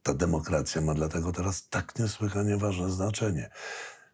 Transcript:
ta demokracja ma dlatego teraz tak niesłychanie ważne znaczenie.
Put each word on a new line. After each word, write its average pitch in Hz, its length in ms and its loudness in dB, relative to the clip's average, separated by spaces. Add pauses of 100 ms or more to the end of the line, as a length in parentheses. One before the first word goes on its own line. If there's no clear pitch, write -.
ta - 100 2
demokracja 80 680 2
ma 78 120 2
dlatego 80 380 0
teraz 92 380 -2
tak - 300 -2
niesłychanie 104 580 2
ważne 95 340 0
znaczenie. 95 580 0 (640)